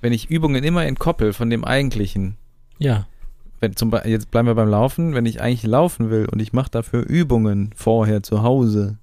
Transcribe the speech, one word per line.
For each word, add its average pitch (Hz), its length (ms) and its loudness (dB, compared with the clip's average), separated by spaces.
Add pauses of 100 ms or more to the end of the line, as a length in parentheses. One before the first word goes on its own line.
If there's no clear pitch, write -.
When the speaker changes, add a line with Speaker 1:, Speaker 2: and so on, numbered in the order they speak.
Speaker 1:
wenn 120 120 0
ich 113 160 -4
Übungen 151 340 0
immer 165 220 2
entkoppel 127 480 0
von 117 160 -2
dem 117 140 -2
Eigentlichen, 107 720 -2 (440)
Speaker 2:
Ja. 123 280 0 (520)
Speaker 1:
wenn 110 160 -4
zum 117 160 0
Be-, 113 140 -2
jetzt 110 260 -2
bleiben 117 160 4
wir 117 80 2
beim 107 140 2
Laufen, 135 440 0
wenn 120 120 0
ich 113 160 -4
eigentlich 120 220 -2
laufen 120 460 2
will 110 160 2
und - 160 -2
ich 107 120 -6
mach 131 160 0
dafür 120 340 -2
Übungen 110 720 0
vorher 107 480 2
zu 107 200 0
Hause 107 600 2